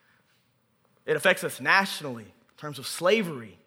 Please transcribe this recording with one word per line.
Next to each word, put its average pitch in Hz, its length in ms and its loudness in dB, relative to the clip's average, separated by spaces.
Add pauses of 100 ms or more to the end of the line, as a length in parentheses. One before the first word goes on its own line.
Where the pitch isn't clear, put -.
(1040)
It 151 100 0
affects 180 300 2
us 143 160 -8
nationally 147 640 0
in - 360 -20
terms 147 180 -10
of 131 80 -12
slavery 165 800 0